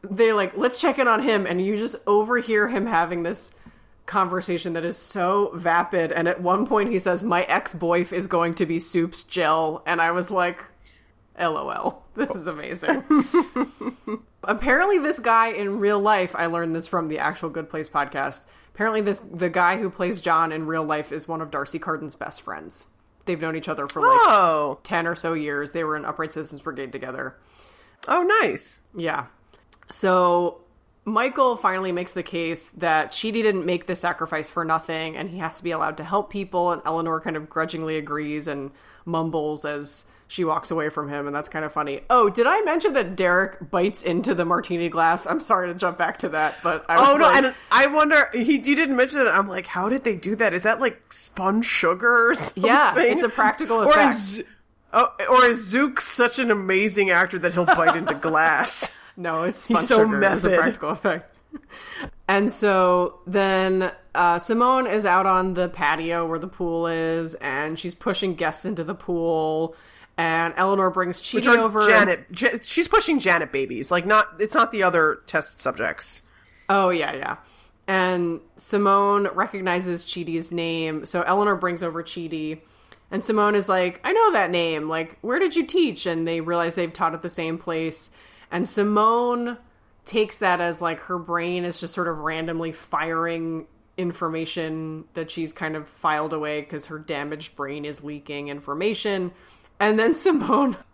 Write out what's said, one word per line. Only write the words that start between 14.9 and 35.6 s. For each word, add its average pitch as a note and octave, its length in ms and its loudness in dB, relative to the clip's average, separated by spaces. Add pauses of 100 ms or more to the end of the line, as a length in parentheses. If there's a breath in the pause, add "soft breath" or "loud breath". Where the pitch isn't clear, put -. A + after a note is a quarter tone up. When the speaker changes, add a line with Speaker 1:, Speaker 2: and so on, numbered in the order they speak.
Speaker 1:
this D4 200 -2
guy A3+ 280 4
in G3+ 320 -4
real G#3 200 2
life, G3 360 2
I E3+ 120 -2
learned E3 280 -2
this E3 120 -6
from E3+ 200 -2
the D3+ 120 -6
actual E3 300 -4
Good D#3 200 -8
Place D#3 180 -8
podcast, C#3 580 -4 (280 soft breath)
apparently G#3+ 280 0
this, G3+ 200 -2
the E3+ 280 -4
guy F3+ 280 2
who G3+ 120 -4
plays F#3 300 -4
John E3 320 2
in D#3 140 -6
real D#3+ 180 -2
life D3+ 300 -4
is D#3 160 -10
one D#3+ 120 -6
of D3+ 80 -8
Darcy C#3+ 300 -6
Carden's D#3 360 -8
best - 260 -12
friends. - 440 -14 (400)
They've F3 140 -4
known D#3+ 160 -4
each D#3+ 140 -8
other D3 180 -4
for, D#3 140 -4
like, B4+ 220 6
Speaker 2:
Oh. E3 600 4
Speaker 1:
ten E3 240 -2
or E3+ 80 -2
so E3 160 -4
years. D3 400 -4
They E3 140 -4
were D3+ 100 -2
in D3+ 80 -8
Upright D#3 300 -6
Citizens D3+ 280 -10
Brigade C3+ 300 -10
together. C3 460 -10 (720 soft breath)
Speaker 2:
Oh, F4 140 2 (180)
nice. - 400 -4 (120)
Speaker 1:
Yeah. D#3+ 340 -4 (600 soft breath)
So F3 720 2 (460)
Michael B3 500 2
finally F#3 380 -2
makes F3+ 180 -6
the F3+ 120 -6
case E3 480 -6
that D#3+ 420 0
Chidi A3 300 -2
didn't F#3+ 220 0
make F3 220 -2
the F3+ 80 -4
sacrifice D#3+ 540 -4
for E3+ 160 -4
nothing, D#3+ 500 -2
and F3 140 -8
he F3 80 -12
has D#3+ 200 -6
to - 60 -12